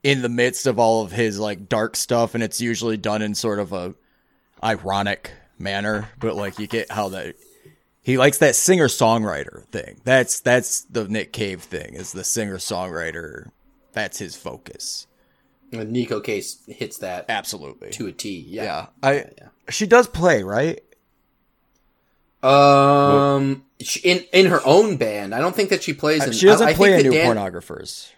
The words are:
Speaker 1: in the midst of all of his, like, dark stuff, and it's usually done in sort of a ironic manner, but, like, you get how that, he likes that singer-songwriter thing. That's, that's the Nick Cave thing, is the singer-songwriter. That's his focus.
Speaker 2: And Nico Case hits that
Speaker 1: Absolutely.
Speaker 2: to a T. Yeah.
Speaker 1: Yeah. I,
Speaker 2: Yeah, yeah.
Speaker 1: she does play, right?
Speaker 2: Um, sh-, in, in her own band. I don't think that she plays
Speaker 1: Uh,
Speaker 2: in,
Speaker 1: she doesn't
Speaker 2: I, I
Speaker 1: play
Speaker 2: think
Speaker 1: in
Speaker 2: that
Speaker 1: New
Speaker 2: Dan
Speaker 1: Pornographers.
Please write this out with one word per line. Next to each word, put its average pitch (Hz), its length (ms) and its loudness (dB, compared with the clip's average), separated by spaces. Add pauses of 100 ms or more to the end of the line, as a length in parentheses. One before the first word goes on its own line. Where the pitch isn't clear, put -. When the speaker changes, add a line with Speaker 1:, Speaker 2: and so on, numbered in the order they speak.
Speaker 1:
in 139 180 2
the 120 60 -2
midst 120 380 -2
of 117 120 0
all 113 240 2
of 92 80 -8
his, 107 300 -2
like, 101 300 -8
dark 110 260 -2
stuff, 117 380 0
and 120 100 -2
it's - 160 -8
usually 113 380 -4
done 107 240 -4
in 107 120 -4
sort 104 240 -4
of 95 140 -6
a 90 220 -8 (680)
ironic 101 720 -4 (260)
manner, 104 500 -4 (120)
but, 113 160 -4
like, 101 220 -8
you 107 80 -8
get 113 260 -6
how 104 160 -4
that, 95 260 -10 (680)
he 127 160 0
likes 143 200 4
that 143 160 4
singer-songwriter 113 1120 0
thing. - 360 -12
That's, 127 360 2
that's 123 420 0
the 110 260 -6
Nick 107 240 -4
Cave 98 300 -6
thing, 76 320 -12
is 90 180 -12
the 92 120 -12
singer-songwriter. 90 1300 -8 (420)
That's 104 260 -8
his 87 180 -12
focus. - 680 -14 (680)
Speaker 2:
And 113 180 -10
Nico 117 300 -4
Case - 480 -8
hits - 300 -12
that 90 300 -10
Speaker 1:
Absolutely. 80 640 -10
Speaker 2:
to - 160 -10
a 90 60 -10
T. 98 340 -10
Yeah. 101 160 -10
Speaker 1:
Yeah. 82 240 -8 (160)
I, 139 120 2
Speaker 2:
Yeah, 143 100 -4 (120)
yeah. - 80 -20 (240)
Speaker 1:
she - 180 -4
does 233 200 6
play, 165 380 0
right? 120 360 -2 (1600)
Speaker 2:
Um, 139 1200 6 (160)
sh-, - 240 -6
in, 180 280 2
in 185 140 8
her 156 180 2
own 185 320 6
band. 104 380 -4
I 123 60 -2
don't 175 140 -2
think 196 160 0
that 190 120 0
she - 100 -6
plays 151 300 0
Speaker 1:
Uh, 139 40 0
Speaker 2:
in, 120 60 -2
Speaker 1:
she 180 140 4
doesn't 214 200 8
Speaker 2:
I, - 40 6
I 165 40 2
Speaker 1:
play 196 220 6
Speaker 2:
think 143 100 6
Speaker 1:
in 127 40 4
Speaker 2:
that 156 60 4
Speaker 1:
New 156 180 4
Speaker 2:
Dan - 20 0
Speaker 1:
Pornographers. 87 800 -10